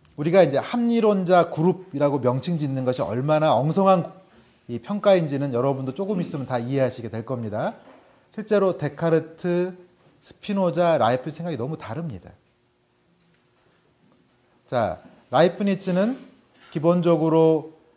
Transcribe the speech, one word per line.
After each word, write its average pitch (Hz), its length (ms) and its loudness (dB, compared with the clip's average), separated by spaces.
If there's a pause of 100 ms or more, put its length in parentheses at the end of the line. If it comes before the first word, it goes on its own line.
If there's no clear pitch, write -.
(160)
우리가 165 260 4
이제 139 140 4
합리론자 202 960 2
그룹이라고 147 680 0
명칭 131 380 -2
짓는 135 260 -4
것이 123 180 -2
얼마나 143 520 0
엉성한 175 560 2 (580)
이 120 100 -6
평가인지는 151 760 0
여러분도 127 400 -2
조금 175 260 -4
있으면 139 260 -6
다 127 120 -4
이해하시게 120 520 -2
될 110 140 -8
겁니다. 120 520 -6 (560)
실제로 196 460 0
데카르트, 165 1000 -2 (440)
스피노자, 175 760 0
라이프 127 320 0
생각이 165 260 -8
너무 139 220 -6
다릅니다. 117 540 -12 (2250)
자, 104 340 -4 (300)
라이프니츠는 190 880 0 (540)
기본적으로 160 1000 2 (220)